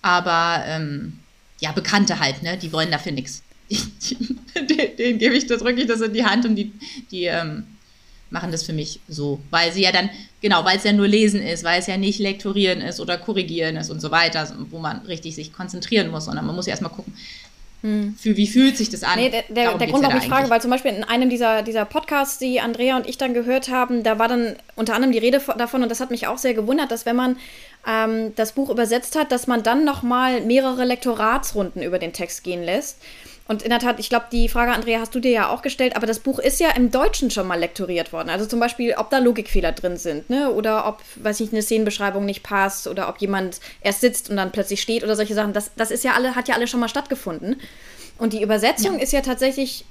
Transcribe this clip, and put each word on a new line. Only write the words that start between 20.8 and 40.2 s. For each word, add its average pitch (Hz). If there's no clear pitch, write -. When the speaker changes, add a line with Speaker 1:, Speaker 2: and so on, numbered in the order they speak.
Speaker 2:
in 202
einem 247
dieser, 226
dieser 220
Podcasts, 285
die 254
Andrea 240
und 247
ich 254
dann 254
gehört 247
haben, 254
da 220
war 226
dann 233
unter 220
anderem 254
die 233
Rede 247
vo-, 269
davon, 240
und 240
das 226
hat 254
mich -
auch 247
sehr 247
gewundert, 240
dass 233
wenn 233
man, 254
ähm, 220
das 220
Buch 277
übersetzt 233
hat, 302
dass 247
man 233
dann 254
noch 277
mal 247
mehrere 254
Lektoratsrunden 220
über 180
den 170
Text -
gehen 175
lässt. 190
Und 214
in 226
der 240
Tat, 247
ich -
glaub, 240
die 240
Frage, 240
Andrea, 226
hast 226
du 247
dir 247
ja 220
auch 240
gestellt, 254
aber 214
das 220
Buch 269
ist -
ja 330
im 247
Deutschen 262
schon 190
mal 175
lektoriert 170
worden. 165
Also 190
zum 233
Beispiel, 240
ob -
da 269
Logikfehler 220
drin 175
sind, 156